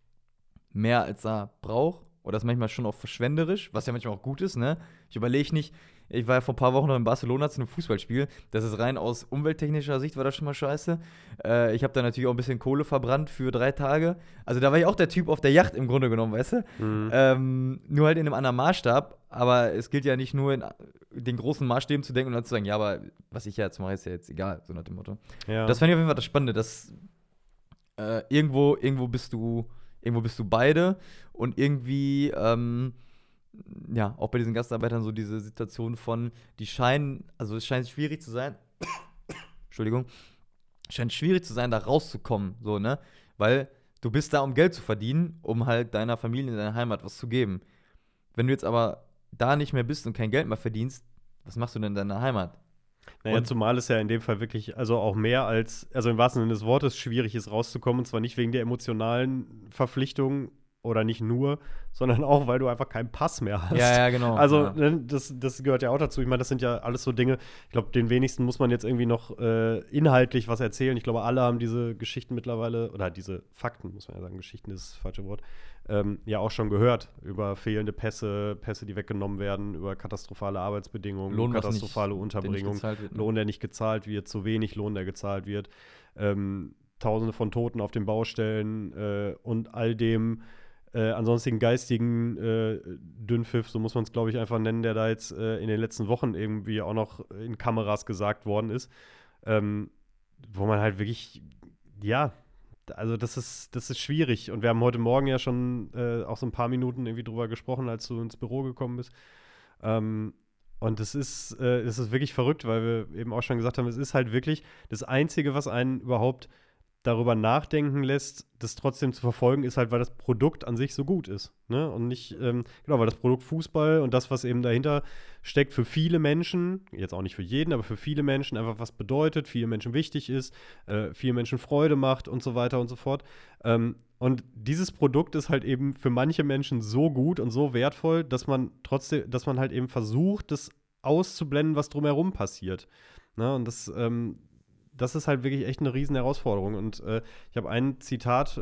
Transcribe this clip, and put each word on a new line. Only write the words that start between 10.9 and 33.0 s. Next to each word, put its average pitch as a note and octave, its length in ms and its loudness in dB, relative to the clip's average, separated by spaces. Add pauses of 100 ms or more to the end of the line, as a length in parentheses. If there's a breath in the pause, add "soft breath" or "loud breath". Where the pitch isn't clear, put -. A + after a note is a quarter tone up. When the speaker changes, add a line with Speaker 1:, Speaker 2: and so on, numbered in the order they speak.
Speaker 1:
Äh, A#2 320 4
ich A#2 100 2
hab C3+ 100 0
da B2+ 80 4
natürlich B2 240 0
auch B2 60 4
ein A#2+ 40 0
bisschen B2 220 -2
Kohle C#3 260 0
verbrannt C3+ 460 0
für B2+ 200 -2
drei B2+ 220 2
Tage. D#3 440 2 (280 loud breath)
Also B2 160 0
da C#3 100 8
war D3 80 8
ich E3+ 60 8
auch G3+ 100 6
der F3 140 4
Typ E3+ 200 0
auf D3+ 120 2
der C#3 120 6
Yacht F3+ 220 8
im B2+ 140 0
Grunde B2+ 220 4
genommen, A2+ 240 2
weißt B2 180 0
du? A#3 120 2 (140 loud breath)
Speaker 2:
Mhm. G#2+ 340 0
Speaker 1:
Ähm, C3 760 4
nur D3 200 6
halt E3 100 4
in D#3 80 0
einem D3 80 0
anderen B2+ 220 2
Maßstab. C#3 600 2 (140)
Aber B2 420 4
es G#2+ 160 -4
gilt C#3+ 160 0
ja C#3 100 4
nicht C3 200 -2
nur C#3 180 2
in C3 120 -2 (460)
den B2 280 -4
großen C#3 280 -2
Maßstäben C3 360 0
zu C3+ 100 -10
denken C3 160 0
und B2 60 -4
dann A#2 100 -2
zu - 60 -14
sagen, G#2+ 160 0
„Ja, G#2 80 0
aber G#2 260 0 (300)
was - 160 -10
ich G2+ 100 -8
jetzt G2+ 220 -2
mache, F#2+ 160 -4
ist F#2+ 100 -10
ja F2+ 80 -8
jetzt F2 160 -12
egal“, F#2 380 -6
so F2 80 -12
nach E2+ 100 -10
dem - 120 -12
Motto. G2 200 -12 (300 loud breath)
Speaker 2:
Ja. A2 180 0
Speaker 1:
Das A#2 140 4
fand D#3+ 100 8
ich F3 60 8
auf E3 40 6
jeden D#3+ 100 4
Fall D3+ 60 4
das C3 120 -2
Spannende, A#2+ 260 0
dass, - 400 -4 (1040)
äh, A2 320 -2
irgendwo, C#3+ 480 6
irgendwo C3 320 0
bist B2 240 -4
du, A#2 380 -2 (320 soft breath)
irgendwo A#2 180 2
bist A2+ 180 -4
du A2+ 60 -2
beide D3+ 520 6 (360 loud breath)
und A#2+ 260 -4
irgendwie, C#3 760 2
ähm, A#2+ 600 0 (1000 soft breath)